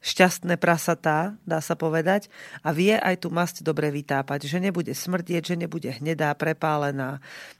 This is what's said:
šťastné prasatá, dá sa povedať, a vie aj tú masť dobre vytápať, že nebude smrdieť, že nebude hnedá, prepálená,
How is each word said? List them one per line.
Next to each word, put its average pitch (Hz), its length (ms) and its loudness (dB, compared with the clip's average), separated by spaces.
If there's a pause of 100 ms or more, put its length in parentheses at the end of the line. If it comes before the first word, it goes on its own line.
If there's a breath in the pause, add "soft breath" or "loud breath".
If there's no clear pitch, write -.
šťastné 175 560 2
prasatá, 165 880 2
dá 160 160 0
sa - 80 -4
povedať, 165 560 2 (320 loud breath)
a 151 160 0
vie 196 240 4
aj 180 240 0
tú 160 80 -4
masť 170 320 -2
dobre 151 240 0
vytápať, 143 560 -2
že 156 160 -2
nebude 180 320 -2
smrdieť, 175 640 -2
že - 0 -
nebude 165 320 -4
hnedá, 147 480 -2
prepálená, 143 880 -2 (360 loud breath)